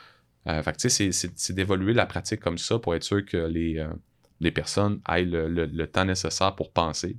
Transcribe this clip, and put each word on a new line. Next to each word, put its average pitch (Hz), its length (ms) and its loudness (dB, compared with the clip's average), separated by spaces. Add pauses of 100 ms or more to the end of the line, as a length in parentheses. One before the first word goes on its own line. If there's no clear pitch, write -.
(480)
Euh, 80 140 0
fait 78 100 -2
que, - 60 -8
tu - 60 -6
sais, 127 60 2
c'est, 101 220 2
c'est, - 260 -4
c'est - 160 -6
d'évoluer 95 400 2
la 107 120 4
pratique - 340 -4
comme 85 180 -2
ça 113 220 0
pour 87 160 0
être 80 80 -2
sûr 101 220 0
que - 120 -2
les, 82 420 0
euh, 78 100 -4 (500)
les 82 120 2
personnes 101 580 0
aient 90 160 2
le, 82 240 0
le, 85 160 2
le 78 220 -2
temps 92 180 2
nécessaire 92 500 0
pour - 160 -6
penser. 82 480 0